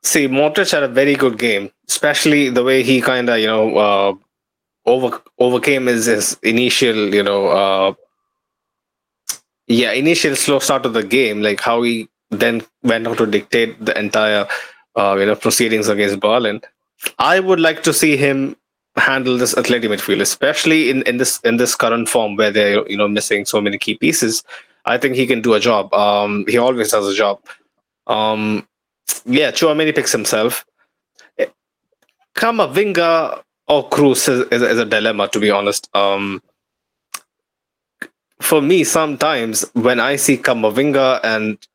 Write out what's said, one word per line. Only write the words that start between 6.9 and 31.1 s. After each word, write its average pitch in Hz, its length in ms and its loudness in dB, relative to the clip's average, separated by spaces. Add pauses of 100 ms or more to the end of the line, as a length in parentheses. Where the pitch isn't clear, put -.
you 101 100 2
know, 101 240 0
uh, 98 460 2 (1700)
yeah, 117 240 2
initial 147 440 0
slow 139 240 0
start 131 260 -2
of 117 80 -4
the 113 100 0
game, 107 380 -2
like, 104 200 -2
how 120 200 0
he 117 280 -4 (200)
then 117 320 -2 (220)
went 113 240 0
on 113 100 -4
to 117 80 2
dictate 110 580 -2
the 107 140 -2
entire, 104 500 0 (500)
uh, 98 200 2
you 98 80 2
know, 104 100 2
proceedings 110 520 0
against 101 320 0
Berlin. 110 420 0 (560)
I 165 220 2
would 185 200 4
like 160 240 2
to 156 100 2
see 151 240 2
him 135 400 0 (400)
handle 127 400 0
this 123 180 0
Atleti 117 300 0
midfield, 101 360 -2
especially 151 680 0
in, 131 140 0
in 120 140 -2
this, 127 220 -2
in 117 180 0
this 120 180 0
current 117 340 0
form 107 260 0
where 104 160 2
they're, 104 380 0
you 101 80 -6
know, 104 100 0
missing 104 380 -2
so 107 160 -2
many 101 160 -4
key 107 180 -6
pieces. 135 480 -2 (420)
I 120 120 0
think 127 180 -2
he 127 100 0
can 120 160 -2
do 113 120 2
a 104 80 4
job. 107 320 0
Um, 104 540 0
he 110 100 0
always 120 340 0
does 104 160 0
a 98 80 -2
job. 101 240 0 (680)
Um, 107 640 -2 (580)
yeah, 147 260 0
Tchouaméni 156 440 0
picks 143 160 -2
himself. 113 540 -2 (720)